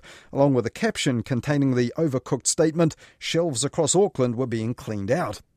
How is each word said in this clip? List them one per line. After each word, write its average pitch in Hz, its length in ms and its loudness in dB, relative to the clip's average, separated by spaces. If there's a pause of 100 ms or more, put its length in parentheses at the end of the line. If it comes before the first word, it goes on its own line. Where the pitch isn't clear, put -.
(340)
along 139 220 4
with 113 100 2
a - 60 -6
caption 139 500 -2
containing 135 540 0
the 120 200 2
overcooked 139 520 -2
statement, 165 480 2 (240)
"Shelves 165 440 -2
across 147 320 0
Auckland 131 400 2
were 127 120 -2
being 113 260 -2
cleaned 104 380 -6
out." 156 300 -4 (160)